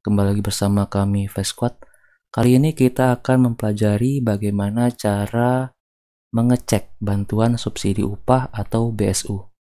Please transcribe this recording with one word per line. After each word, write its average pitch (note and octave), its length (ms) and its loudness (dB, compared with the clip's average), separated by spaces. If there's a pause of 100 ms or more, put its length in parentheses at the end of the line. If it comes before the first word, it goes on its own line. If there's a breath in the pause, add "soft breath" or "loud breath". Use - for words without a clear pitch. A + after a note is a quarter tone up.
Kembali G2+ 320 0
lagi G#2 80 -2
bersama G2+ 480 0
kami, G2+ 400 0
Flash - 240 -4
Squad. - 240 -4 (560 soft breath)
Kali B2 240 4
ini D3 160 4
kita B2+ 480 2
akan B2+ 320 2
mempelajari G#2+ 720 0
bagaimana G#2 640 0
cara A#2+ 800 -2 (640)
mengecek A#2 640 0
bantuan G#2 640 0
subsidi G2+ 400 -2
upah B2+ 560 0
atau A2+ 320 -2
B G#2+ 160 -2
S G2 240 -2
U. G2+ 320 -8